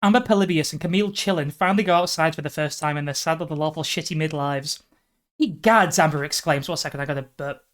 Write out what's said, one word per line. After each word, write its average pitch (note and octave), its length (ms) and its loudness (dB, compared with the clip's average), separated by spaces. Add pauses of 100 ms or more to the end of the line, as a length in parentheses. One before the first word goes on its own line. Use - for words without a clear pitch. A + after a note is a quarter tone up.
Amber G#3+ 200 6
Polybius F#3+ 500 2
and D#3 100 -8
Camille G3 300 0
Chillin E3 400 -2
finally F#3+ 320 2
go F3+ 120 4
outside E3+ 400 2
for - 60 -12
the D3 80 -4
first D3+ 300 -4
time D3 180 -2
in D3 80 -4
their C#3+ 80 -6
sad D#3+ 260 -2
little D#3 240 -6
awful D#3 200 -2
shitty - 320 -4
midlives. C#3+ 680 -4 (600)
Egads, G#3+ 580 2
Amber D3+ 240 2
exclaims. C#3+ 460 -2
One F3 80 -4
second, C#3+ 220 -6
I C#3 60 -4
gotta C#3 180 -4
burp. C#3 400 -10 (100)